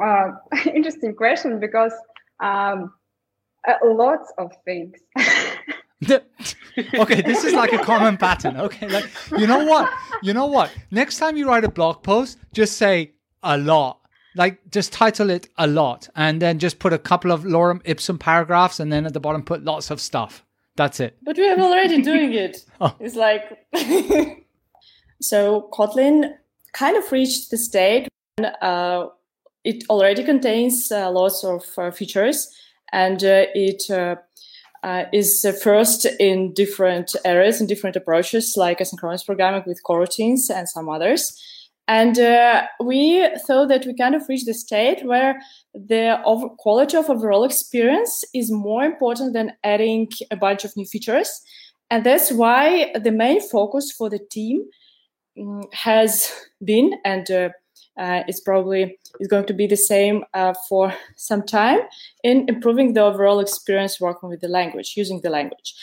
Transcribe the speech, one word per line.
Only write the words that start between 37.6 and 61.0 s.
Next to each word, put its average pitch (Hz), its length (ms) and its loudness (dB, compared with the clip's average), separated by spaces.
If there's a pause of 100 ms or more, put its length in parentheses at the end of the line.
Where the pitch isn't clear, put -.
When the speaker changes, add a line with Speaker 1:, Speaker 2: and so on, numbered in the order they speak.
Speaker 3:
different 196 280 -4
approaches, 180 600 -2
like 175 240 0
asynchronous 180 460 -8
programming 190 400 -2
with 175 180 -8
coroutines 202 680 0
and 180 160 -8
some 160 180 -10
others. 170 480 -2 (520)
And, 226 320 4
uh, 240 480 4 (160)
we 311 460 2 (180)
thought 269 220 4
that 262 160 2
we 247 80 -8
kind 254 200 0
of 302 140 -2
reached 262 180 -4
the 226 80 -4
state 240 520 -2
where 262 340 0 (340)
the 226 520 0
over-, 226 240 0
quality 254 480 0
of 311 120 2
overall 220 360 2
experience 269 880 0
is 226 180 -4
more 214 320 -2
important 262 500 -2
than 220 200 -4 (100)
adding 220 460 0 (200)
a 214 60 -8
bunch 196 300 -2
of 208 100 -14
new 196 100 -8
features. 233 560 -4 (480)
And 226 140 0
that's 254 280 4
why 269 600 4 (100)
the 226 100 2
main 240 280 2
focus 247 520 -2
for 220 180 -6
the 202 100 -6
team, 220 460 -6 (720)
mm, 202 260 -12 (100)
has 220 560 2 (320)
been, 240 340 4 (100)
and, 190 260 -4
uh, 180 180 0 (480)
uh, 180 300 -4
it's 185 140 -8
probably 190 560 0 (240)
is 202 80 -6
going 202 160 2
to 202 80 -4
be 196 120 0
the 202 120 2
same, 202 560 2
uh, 185 200 0 (140)
for 190 260 2 (220)